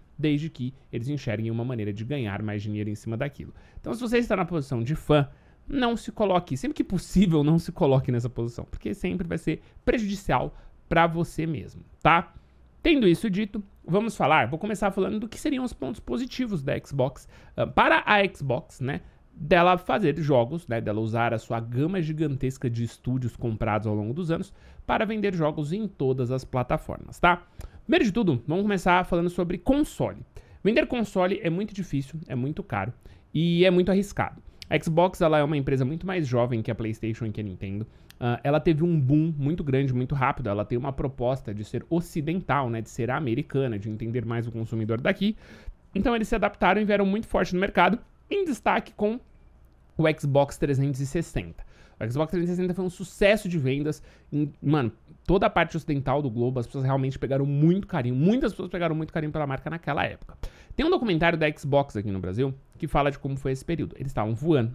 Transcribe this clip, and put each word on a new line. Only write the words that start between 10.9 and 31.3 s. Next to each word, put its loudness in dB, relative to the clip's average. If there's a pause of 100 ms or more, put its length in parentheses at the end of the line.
você -2
mesmo, -8 (180)
tá? 4 (500)
Tendo 6
isso 4
dito, -4 (220)
vamos 0
falar, 4
vou -4
começar -2
falando -2
do -8
que -14
seriam -2
os -6
pontos -8
positivos -4
da -2
Xbox, -4 (280)
ah, 0
para 4
a 4
Xbox, -6
né? -6 (320)
Dela 4
fazer 0
jogos, 2
né? -4
Dela -2
usar 0
a 0
sua -6
gama -2
gigantesca -2
de -2
estúdios -4
comprados -2
ao 0
longo -4
dos -4
anos -4 (320)
para 0
vender -2
jogos -2
em -4
todas -2
as -4
plataformas, -6
tá? 4 (360)
Primeiro 4
de 2
tudo, 2
vamos 0
começar 2
falando 0
sobre -2
console. 0 (400)
Vender 4
console 0